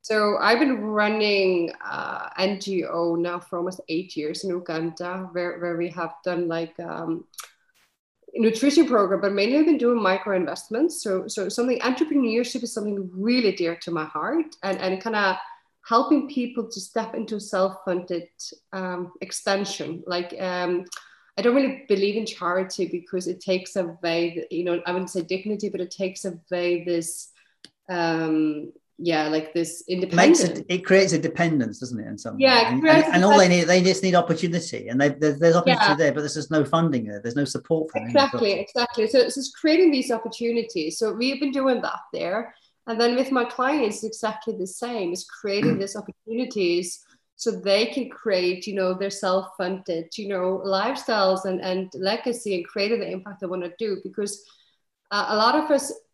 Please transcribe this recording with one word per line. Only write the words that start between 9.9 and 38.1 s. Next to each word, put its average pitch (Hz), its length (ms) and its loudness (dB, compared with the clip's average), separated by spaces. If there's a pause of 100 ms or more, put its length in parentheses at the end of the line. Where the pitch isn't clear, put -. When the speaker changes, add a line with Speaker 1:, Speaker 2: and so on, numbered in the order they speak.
Speaker 1:
micro 190 320 0
investments. 214 720 -2
So, 190 240 -2
so 208 200 -4
something, 240 300 -2
entrepreneurship 254 840 0
is - 100 -10
something 202 380 -4
really 214 400 2
dear 170 300 -2
to 170 100 -6
my 156 120 -4
heart, 208 600 -4
and, 190 140 -2
and 185 220 -2
kinda 202 400 0 (460)
helping 269 420 4
people 233 400 -4
to 196 120 -12
step - 340 -6
into 214 240 -6
self-funded, 185 880 -2 (440)
um, 180 480 -8
expansion. 190 840 -4
Like, 180 340 -6
um, 180 440 -2 (540)
I 208 40 -4
don't 240 120 4
really 269 340 2
believe 202 280 2
in 220 100 -2
charity 185 600 -2
because 180 420 -6
it 180 120 -8
takes 185 360 -2
away, 170 580 -2
the, 165 220 -8
you 175 80 -2
know, 175 200 0
I 180 60 -4
wouldn't 180 200 -4
say 180 120 -4
dignity, 202 460 -4
but 185 120 -6
it 180 120 -6
takes 185 320 -6
away 175 600 -2
this, 170 460 -4 (580)
um, 160 840 0 (260)
yeah, 160 280 0
like, 156 260 -2
this 165 360 -4
Speaker 2:
Makes - 0 -
Speaker 1:
independence. 185 540 6 (180)
Speaker 2:
it, - 80 -14
it 180 180 -2
creates 190 260 6
a 156 60 2
dependence, 156 600 0
doesn't 120 180 -8
it, 107 80 -8
in 107 100 -8
some 110 220 -10
Speaker 1:
Yeah, 262 160 6
Speaker 2:
way? 233 60 8
Speaker 1:
it 220 60 4
Speaker 2:
And, 254 140 0
Speaker 1:
creates 311 260 8
Speaker 2:
and, 311 60 0
Speaker 1:
a - 40 4
Speaker 2:
and 180 80 8
all 240 120 10
they 185 120 10
Speaker 1:
dependence. 175 200 4
Speaker 2:
need, 180 160 8
they 190 60 6
just 185 140 0
need 185 100 4
opportunity, 165 720 0
and 123 140 0
they, 143 80 6
there's, 143 320 2
there's 165 160 8
opportunity 208 320 4
Speaker 1:
Yeah. 147 80 4
Speaker 2:
there, 147 160 4
but 147 80 -2
there's 147 140 -4
just 156 180 -4
no 151 120 6
funding 156 400 2
there. 104 160 -8
There's 117 140 -6
no 143 100 2
support 160 460 -2
for - 80 -6
them. 113 80 -6
Speaker 1:
Exactly, 240 460 2